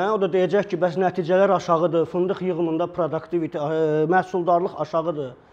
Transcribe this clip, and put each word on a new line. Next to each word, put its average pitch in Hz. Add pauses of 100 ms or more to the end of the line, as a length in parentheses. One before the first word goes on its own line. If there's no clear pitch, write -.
(140)
o 202
da 190
deyəcək 185
ki, 175
bəs 170
nəticələr 185
aşağıdır, 165
fındıq 185
yığımında 170
produktivite, 165
e, 156
məhsuldarlıq 180
aşağıdır. 151 (200)